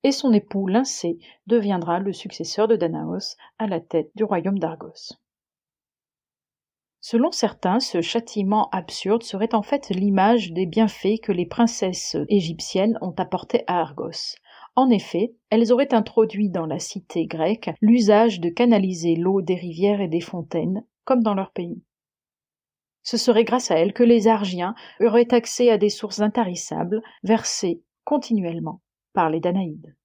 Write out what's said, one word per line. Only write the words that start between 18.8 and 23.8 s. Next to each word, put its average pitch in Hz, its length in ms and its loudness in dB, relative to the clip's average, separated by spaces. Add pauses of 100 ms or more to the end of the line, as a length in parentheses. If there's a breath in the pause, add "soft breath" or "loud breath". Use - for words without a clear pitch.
l'eau 185 260 0
des 180 140 -2
rivières 180 460 -2
et 185 60 -2
des 165 140 -2
fontaines, 175 640 -6 (200)
comme 247 180 2
dans 214 100 2
leur 196 180 -4
pays. 175 300 -8 (1200)
Ce - 120 -8
serait 226 300 4
grâce - 260 -2
à 165 80 4
elles 196 140 2